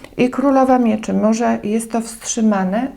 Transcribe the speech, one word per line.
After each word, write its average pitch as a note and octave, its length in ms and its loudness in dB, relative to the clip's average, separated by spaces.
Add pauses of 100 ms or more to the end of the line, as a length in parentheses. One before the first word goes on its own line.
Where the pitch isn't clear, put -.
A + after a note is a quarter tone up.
(180)
I B3 120 2
Królowa C4 500 2
Mieczy, A3 340 0
może A3+ 500 0
jest A3+ 280 -4
to A#3 100 -2
wstrzymane A3 960 -2